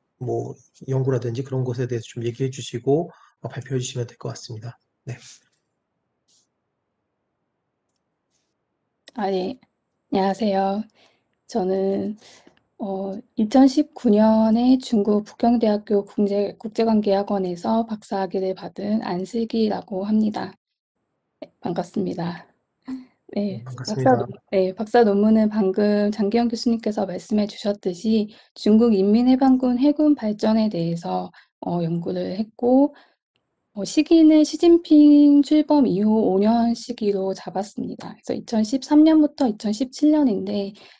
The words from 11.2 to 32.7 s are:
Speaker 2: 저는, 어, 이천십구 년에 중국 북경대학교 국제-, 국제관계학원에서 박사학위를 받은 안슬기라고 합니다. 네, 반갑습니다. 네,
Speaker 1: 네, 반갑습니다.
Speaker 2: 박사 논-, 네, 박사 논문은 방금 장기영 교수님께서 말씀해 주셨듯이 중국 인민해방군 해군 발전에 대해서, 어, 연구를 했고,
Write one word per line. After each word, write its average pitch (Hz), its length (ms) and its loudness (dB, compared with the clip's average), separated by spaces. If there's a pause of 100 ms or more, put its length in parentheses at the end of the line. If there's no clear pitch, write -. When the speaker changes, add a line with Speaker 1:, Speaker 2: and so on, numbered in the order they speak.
Speaker 2:
저는, 196 720 -4 (640)
어, 196 380 -8 (180)
이천십구 262 760 2
년에 220 680 4
중국 208 460 -2
북경대학교 214 800 0
국제-, 202 540 -2
국제관계학원에서 208 1300 -2
박사학위를 190 680 -6
받은 190 480 -6
안슬기라고 202 1000 -4
합니다. 208 480 -2 (880)
네, - 100 -20 (100)
반갑습니다. 175 840 -8 (840)
네, 202 80 -4
Speaker 1:
네, 196 240 -8
반갑습니다. - 460 -2
Speaker 2:
박사 - 140 0
논-, - 40 -12 (220)
네, 185 240 0
박사 226 280 2
논문은 214 460 2
방금 208 640 0
장기영 220 380 0
교수님께서 226 560 -4
말씀해 202 420 -4
주셨듯이 208 800 -4 (260)
중국 220 400 4
인민해방군 247 840 2
해군 294 360 2
발전에 214 540 -2
대해서, 180 600 -6 (340)
어, 175 180 -4
연구를 180 540 -6
했고, 254 580 0 (800)